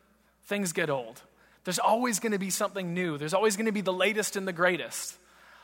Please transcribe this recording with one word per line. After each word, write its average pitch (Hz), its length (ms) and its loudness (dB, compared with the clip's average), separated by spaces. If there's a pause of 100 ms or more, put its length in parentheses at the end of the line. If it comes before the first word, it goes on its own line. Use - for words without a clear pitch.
(440)
Things 196 300 -2
get 165 160 0
old. 123 320 -4 (420)
There's 180 140 -2
always 233 400 2
gonna 214 200 0
be 190 120 -4
something 190 420 -2
new. 170 260 -2
There's 151 160 -2
always 208 220 4
gonna 220 160 0
be 208 80 0
the 185 120 0
latest 202 440 0
and 190 100 -4
the 185 60 -2
greatest. 165 640 0 (480)